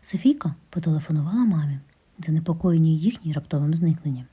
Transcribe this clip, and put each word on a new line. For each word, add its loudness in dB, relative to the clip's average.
Софійка 0
потелефонувала 0
мамі, 0
занепокоєній 2
їхнім -2
раптовим -2
зникненням. -2